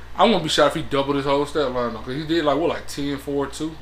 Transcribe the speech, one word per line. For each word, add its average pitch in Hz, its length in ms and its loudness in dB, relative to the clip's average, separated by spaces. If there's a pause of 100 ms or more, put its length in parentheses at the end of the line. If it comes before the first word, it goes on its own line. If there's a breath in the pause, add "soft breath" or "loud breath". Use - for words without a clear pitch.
(160 loud breath)
I 175 80 6
wouldn't 196 200 4
be 156 60 -2
shocked 147 280 4
if 151 80 -4
he 113 40 -6
doubled 139 280 0
his 139 80 -2
whole 143 200 2
stat 139 280 -2
line, 120 200 -2
though, 110 60 -8
'cause 127 160 -8
he 160 100 -6
did, 160 200 0
like, 143 120 4
what, 160 120 2
like, 104 180 -6
ten 143 300 -4
four 139 300 -4
two 160 340 -8